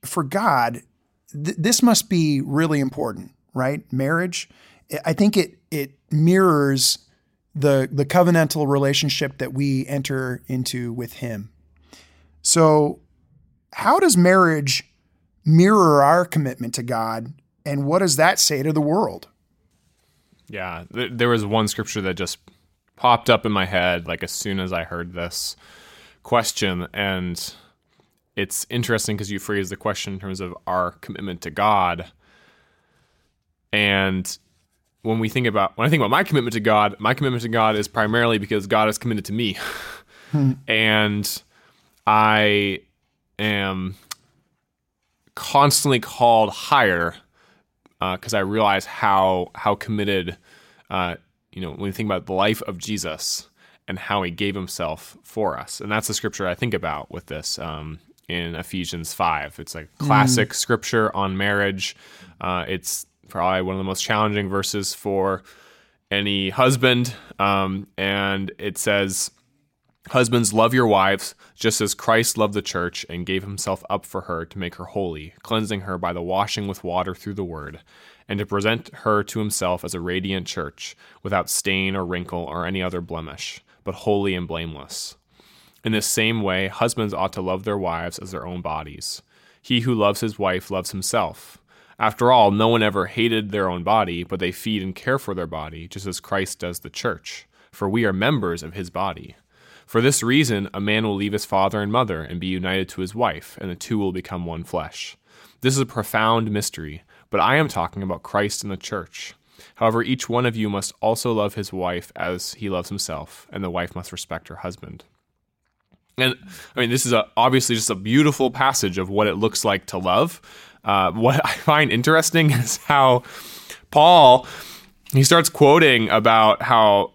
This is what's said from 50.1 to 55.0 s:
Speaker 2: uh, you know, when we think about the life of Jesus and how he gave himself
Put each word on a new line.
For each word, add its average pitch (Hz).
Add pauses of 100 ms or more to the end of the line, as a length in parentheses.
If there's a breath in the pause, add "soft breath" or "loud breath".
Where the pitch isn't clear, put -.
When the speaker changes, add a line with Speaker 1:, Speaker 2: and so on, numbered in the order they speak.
Speaker 2:
uh, 90 (360)
you 92
know, 87
when -
we 98
think 107
about 92
the 95
life 104
of 95
Jesus 87 (400 soft breath)
and 95
how 101
he 90
gave 101
himself 85